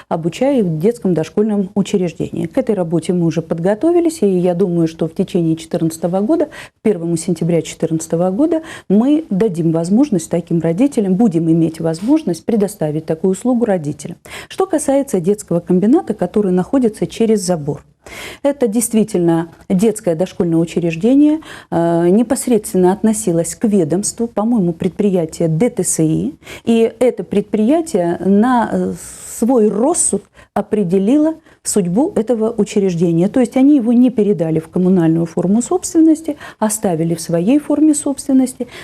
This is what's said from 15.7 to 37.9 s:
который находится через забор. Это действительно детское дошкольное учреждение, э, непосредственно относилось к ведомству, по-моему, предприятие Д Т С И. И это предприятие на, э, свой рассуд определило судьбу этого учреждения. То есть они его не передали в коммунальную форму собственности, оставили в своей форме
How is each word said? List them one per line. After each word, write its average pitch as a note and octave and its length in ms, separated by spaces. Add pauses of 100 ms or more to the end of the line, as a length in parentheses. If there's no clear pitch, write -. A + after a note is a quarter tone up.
который F#3 380
находится G#3 560
через A3 320
забор. D#3 440 (600)
Это C#4 240
действительно F#3+ 840 (200)
детское G3 440
дошкольное E3+ 460
учреждение, G#3+ 800 (320)
э, E3+ 380
непосредственно G#3+ 840
относилось G3 640
к - 100
ведомству, F3+ 640
по-моему, G#3 460
предприятие F3+ 760
Д E3 240
Т F#3+ 120
С - 200
И. D#3+ 320 (300)
И A3+ 340
это A#3+ 240
предприятие G#3 1000
на, G#3+ 480
э, F#3 220 (460)
свой A3+ 300
рассуд A3 540 (300)
определило G#3 840 (280)
судьбу G#3 520
этого A3 420
учреждения. F#3 720
То B3+ 140
есть A#3+ 160
они C#4 180
его A#3+ 180
не B3 160
передали E3+ 500
в D#3+ 100
коммунальную E3+ 560
форму F3+ 360
собственности, D#4+ 760 (220)
оставили E3+ 540
в E3+ 60
своей F3+ 400
форме D4 340